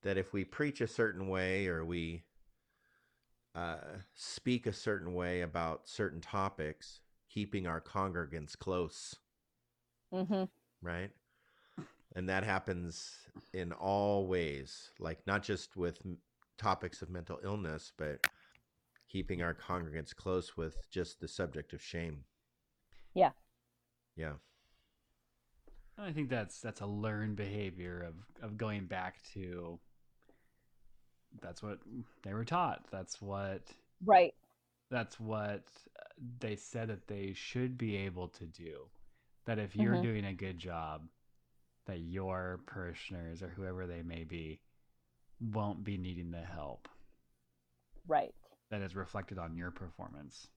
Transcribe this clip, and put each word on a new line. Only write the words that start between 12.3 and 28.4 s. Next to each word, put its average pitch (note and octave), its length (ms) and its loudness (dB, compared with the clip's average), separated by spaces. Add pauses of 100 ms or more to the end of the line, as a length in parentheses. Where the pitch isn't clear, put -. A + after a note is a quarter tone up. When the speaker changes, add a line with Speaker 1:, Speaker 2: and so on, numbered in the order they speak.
Speaker 1:
happens F#2+ 720 0 (380)
in F2 180 -2
all G2+ 560 4
ways, D#2 720 0
like, D#2+ 260 -4
not G2 160 4
just - 340 -4
with F2 300 0
m-, F2+ 120 -6 (400)
topics F#2+ 440 2
of E2 80 -10
mental F2 340 -6
illness, F#2+ 540 -2
but D2 300 0 (840)
keeping F#2 320 0
our E2+ 120 2
congregants D#2+ 600 -4
close F#2 400 0
with D#2+ 200 -2 (160)
just - 280 -2
the E2 80 -6
subject D2+ 460 -4
of - 80 -10
shame. E2 440 -4 (880)
Speaker 2:
Yeah. F3+ 160 10 (840)
Speaker 1:
Yeah. D#2+ 180 -2 (1600)
Speaker 3:
I G3+ 140 -4
think D3 180 2
that's, A2+ 320 0
that's A2 200 -4
a G2+ 40 -2
learned G#2+ 520 0
behavior F#2 680 -2
of, E2 80 -8 (300)